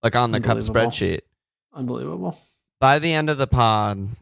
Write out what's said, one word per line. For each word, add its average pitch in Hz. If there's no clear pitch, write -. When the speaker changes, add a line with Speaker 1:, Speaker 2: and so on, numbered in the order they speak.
Speaker 1:
Like, 113
on 120
the 120
cup 113
Speaker 2:
Unbelievable. 110
Speaker 1:
spreadsheet. 90
Speaker 2:
Unbelievable. 143
Speaker 1:
By 139
the 165
end 156
of 147
the 135
pod 107